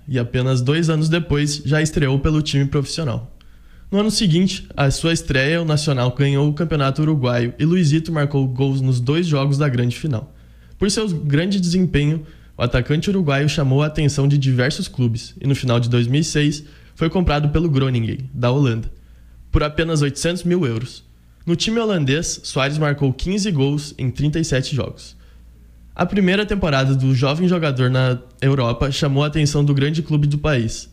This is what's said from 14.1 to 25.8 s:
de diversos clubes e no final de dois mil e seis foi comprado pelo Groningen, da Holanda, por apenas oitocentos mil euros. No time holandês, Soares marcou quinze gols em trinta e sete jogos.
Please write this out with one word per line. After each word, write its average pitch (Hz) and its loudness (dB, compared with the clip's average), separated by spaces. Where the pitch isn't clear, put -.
de 143 4
diversos 131 0
clubes 117 -4
e - -8
no 139 2
final 123 0
de 120 0
dois 120 2
mil 139 0
e - 0
seis 147 -2
foi 165 -2
comprado 151 0
pelo 165 2
Groningen, 131 0
da 123 0
Holanda, 123 0
por - 4
apenas 151 -2
oitocentos 165 -2
mil 175 0
euros. 117 -6
No 170 0
time 220 -2
holandês, 170 0
Soares 143 -2
marcou 143 0
quinze 196 -2
gols 143 -2
em 131 -2
trinta 147 -2
e 160 0
sete 131 -2
jogos. - -8